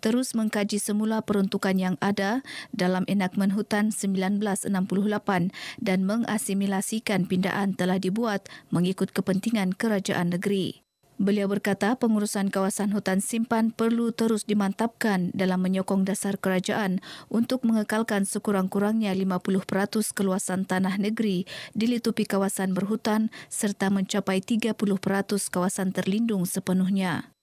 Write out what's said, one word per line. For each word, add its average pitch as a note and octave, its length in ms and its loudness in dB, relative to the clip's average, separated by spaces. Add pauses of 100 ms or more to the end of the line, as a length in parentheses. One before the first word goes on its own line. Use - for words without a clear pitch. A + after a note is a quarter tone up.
terus A#3+ 320 0
mengkaji G#3+ 480 0
semula A3 420 0
peruntukan G3 540 0
yang F#3 240 0
ada G3+ 400 0 (320)
dalam F#3 320 0
enakmen G3 480 0
Hutan G#3+ 400 0
sembilan G3 480 0
belas G3 240 -2
enam F#3+ 240 0
puluh G3 180 2
lapan G3 460 0 (240)
dan F#3+ 320 0
mengasimilasikan G3+ 1200 -2
pindaan F#3+ 480 0
telah F#3 240 2
dibuat G3+ 480 -2 (240)
mengikut F#3 400 0
kepentingan F#3+ 640 0
kerajaan G3 560 0
negeri. F#3+ 480 -2 (380)
Beliau G3+ 320 2
berkata B3 480 0
pengurusan G#3 480 0
kawasan G3 480 0
hutan F#3+ 240 0
simpan A3+ 560 0
perlu A3+ 400 0
terus A3 320 0
dimantapkan G3+ 880 0
dalam F#3 240 2
menyokong F#3+ 480 0
dasar G3 320 -2
kerajaan F#3 640 0 (240)
untuk A#3 400 0
mengekalkan A3 560 2
sekurang-kurangnya G3+ 880 0
lima F#3 240 0
puluh F#3+ 240 0
peratus G3+ 560 -2
keluasan F#3+ 480 0
tanah F#3+ 320 0
negeri G3+ 480 0 (320)
dilitupi A3+ 480 0
kawasan F#3+ 480 0
berhutan G#3+ 560 0 (240)
serta G3+ 400 0
mencapai G3 480 0
tiga A3 320 0
puluh G3+ 240 0
peratus G3 560 -2
kawasan F#3 400 0
terlindung F#3+ 560 0
sepenuhnya. F#3 960 0